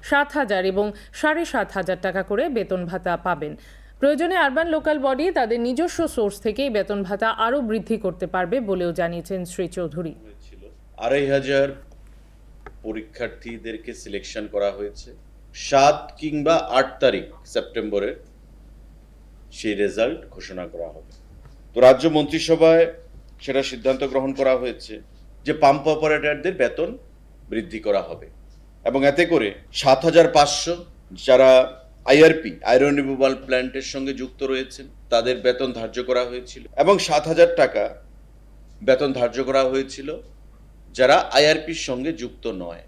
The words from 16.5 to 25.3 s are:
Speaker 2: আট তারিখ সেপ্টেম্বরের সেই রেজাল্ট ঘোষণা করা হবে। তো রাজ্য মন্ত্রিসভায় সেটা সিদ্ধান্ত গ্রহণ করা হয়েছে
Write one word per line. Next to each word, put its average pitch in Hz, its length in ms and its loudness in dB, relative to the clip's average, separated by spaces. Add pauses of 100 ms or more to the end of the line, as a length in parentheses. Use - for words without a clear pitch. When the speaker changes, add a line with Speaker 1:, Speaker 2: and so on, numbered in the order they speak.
Speaker 2:
আট 131 80 0 (160)
তারিখ 104 240 0 (260)
সেপ্টেম্বরের 107 600 -4 (1400)
সেই 107 260 -4
রেজাল্ট 110 360 -2 (160)
ঘোষণা 92 380 -14
করা 85 220 -10
হবে। 80 160 -20 (640)
তো - 40 -4 (100)
রাজ্য 135 180 8 (100)
মন্ত্রিসভায় 160 720 4 (580)
সেটা 135 180 -2 (100)
সিদ্ধান্ত 131 300 -2 (100)
গ্রহণ 135 280 -2
করা 131 220 2
হয়েছে 117 320 -10 (520)